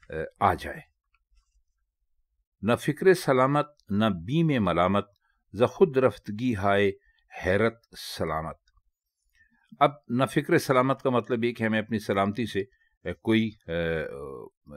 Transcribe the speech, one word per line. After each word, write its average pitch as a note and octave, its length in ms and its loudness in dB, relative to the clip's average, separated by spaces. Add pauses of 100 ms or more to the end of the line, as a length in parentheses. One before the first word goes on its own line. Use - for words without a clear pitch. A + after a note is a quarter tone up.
(140)
अ, - 280 -8
आ G2 120 4
जाए। - 300 -8 (1800)
"न A#2 100 2
फिक्र - 380 2
सलामत C#3+ 600 0 (160)
न G#2+ 180 2
बीम B2 540 0
मलामत, F#2 440 2 (480)
ज G#2 80 0
खुद C3+ 340 4
रफ्तगी A#2+ 560 0
हाय G2+ 380 2 (420)
हैरत A2 480 -2 (120)
सलामत।" D#2+ 680 -8 (1200)
अब C#3+ 300 2
"न B2+ 140 0
फिक्र D#3+ 320 0
सलामत" C3 460 2
का C#3 60 -2
मतलब A#2+ 340 0
ये A#2+ 80 0
कि A2+ 120 -6
हमें A2 160 0
अपनी G#2+ 200 -4
सलामती G#2 480 0
से, G2 140 -4
अ, - 520 -12 (100)
कोई, A2+ 260 2
अ, E2 540 -4 (720)